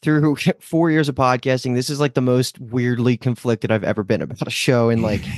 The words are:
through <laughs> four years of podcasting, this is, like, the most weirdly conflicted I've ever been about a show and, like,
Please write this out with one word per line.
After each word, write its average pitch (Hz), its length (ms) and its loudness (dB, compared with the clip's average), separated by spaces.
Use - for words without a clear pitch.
through 151 340 2
<laughs> 180 100 -4
four 165 320 0
years 156 160 2
of 135 80 -4
podcasting, 127 600 0
this 123 140 -2
is, 139 120 -6
like, 143 120 0
the 135 80 0
most 127 380 0
weirdly 123 580 0
conflicted 117 540 -2
I've 104 140 0
ever 107 180 -2
been 95 180 0
about - 260 -4
a - 40 -6
show 120 380 2
and, 117 120 2
like, 107 200 -2